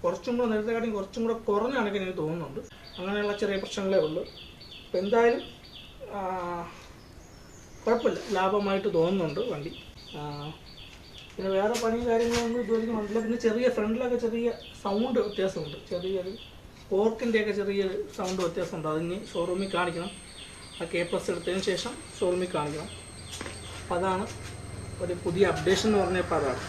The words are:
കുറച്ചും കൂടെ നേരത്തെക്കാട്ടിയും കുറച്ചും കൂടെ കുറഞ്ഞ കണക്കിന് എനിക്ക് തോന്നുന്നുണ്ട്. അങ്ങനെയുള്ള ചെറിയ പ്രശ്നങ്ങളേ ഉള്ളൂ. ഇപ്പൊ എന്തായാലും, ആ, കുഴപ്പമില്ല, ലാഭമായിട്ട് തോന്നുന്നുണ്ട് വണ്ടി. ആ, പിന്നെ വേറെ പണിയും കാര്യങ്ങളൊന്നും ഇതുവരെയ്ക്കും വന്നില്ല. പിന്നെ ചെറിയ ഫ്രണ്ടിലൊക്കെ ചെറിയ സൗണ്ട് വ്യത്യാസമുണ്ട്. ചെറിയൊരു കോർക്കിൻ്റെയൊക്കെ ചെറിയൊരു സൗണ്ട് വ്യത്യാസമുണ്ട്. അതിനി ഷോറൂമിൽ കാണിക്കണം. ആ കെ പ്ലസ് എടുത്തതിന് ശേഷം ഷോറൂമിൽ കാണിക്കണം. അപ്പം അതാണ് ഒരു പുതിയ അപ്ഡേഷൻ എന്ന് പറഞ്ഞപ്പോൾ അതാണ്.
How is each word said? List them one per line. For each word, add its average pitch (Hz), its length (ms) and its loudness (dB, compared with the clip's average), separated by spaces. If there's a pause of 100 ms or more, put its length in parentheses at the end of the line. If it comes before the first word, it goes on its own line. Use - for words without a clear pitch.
കുറച്ചും 190 340 0
കൂടെ 240 120 2
നേരത്തെക്കാട്ടിയും 220 460 0
കുറച്ചും 202 280 -4
കൂടെ 226 100 2
കുറഞ്ഞ 226 420 2
കണക്കിന് 202 280 0
എനിക്ക് 185 140 -4
തോന്നുന്നുണ്ട്. 156 420 -4 (380)
അങ്ങനെയുള്ള 208 400 0
ചെറിയ 196 200 0
പ്രശ്നങ്ങളേ 190 400 0
ഉള്ളൂ. 156 260 2
ഇപ്പൊ - 720 -10
എന്തായാലും, 233 440 6 (720)
ആ, 202 80 -4 (1600)
കുഴപ്പമില്ല, 226 340 4 (120)
ലാഭമായിട്ട് 196 640 2
തോന്നുന്നുണ്ട് 170 460 4
വണ്ടി. 170 400 -4 (360)
ആ, 147 360 -8 (840)
പിന്നെ 190 160 -2
വേറെ 202 220 4 (100)
പണിയും 233 220 2
കാര്യങ്ങളൊന്നും 233 540 4
ഇതുവരെയ്ക്കും 226 380 2
വന്നില്ല. 208 220 0
പിന്നെ 226 180 0
ചെറിയ 240 320 4
ഫ്രണ്ടിലൊക്കെ 240 460 2
ചെറിയ 233 360 2 (320)
സൗണ്ട് 214 360 2
വ്യത്യാസമുണ്ട്. 185 580 0 (120)
ചെറിയൊരു 185 440 -2 (580)
കോർക്കിൻ്റെയൊക്കെ 214 600 4
ചെറിയൊരു 196 520 0 (140)
സൗണ്ട് 185 240 -2
വ്യത്യാസമുണ്ട്. 165 460 -2
അതിനി 170 340 0 (120)
ഷോറൂമിൽ 180 400 0
കാണിക്കണം. 170 360 -2 (720)
ആ 170 120 -4
കെ 175 100 2
പ്ലസ് 170 280 0
എടുത്തതിന് 180 300 0
ശേഷം 190 300 0 (280)
ഷോറൂമിൽ 180 360 2
കാണിക്കണം. 151 340 -2 (960)
അപ്പം 180 140 0
അതാണ് 190 300 2 (720)
ഒരു 180 140 -2
പുതിയ 180 320 4
അപ്ഡേഷൻ 175 440 4
എന്ന് 208 100 8
പറഞ്ഞപ്പോൾ 180 360 2
അതാണ്. 135 340 2